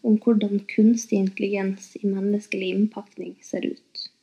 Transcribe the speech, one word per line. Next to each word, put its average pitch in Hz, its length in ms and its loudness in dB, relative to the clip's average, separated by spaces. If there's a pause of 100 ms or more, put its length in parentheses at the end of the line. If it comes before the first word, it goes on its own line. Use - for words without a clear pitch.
om 220 160 6
hvordan 208 400 2 (100)
kunstig 220 480 4
intelligens 196 800 -2
i 202 60 -4
menneskelig 196 680 -2
innpakning - 680 -4
ser - 240 -6
ut. - 440 -10 (120)